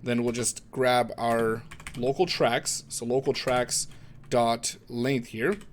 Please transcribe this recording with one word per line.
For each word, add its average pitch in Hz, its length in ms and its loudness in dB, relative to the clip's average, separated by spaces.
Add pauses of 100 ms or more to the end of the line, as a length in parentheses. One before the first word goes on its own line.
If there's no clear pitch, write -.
Then 120 220 0
we'll 120 100 2
just - 380 -4
grab 123 460 2
our 113 460 2 (340)
local 139 280 2
tracks, 135 640 0
so - 160 -6
local 131 280 2
tracks 123 540 0 (420)
dot 117 480 2 (120)
length 120 380 0
here. 139 300 0 (160)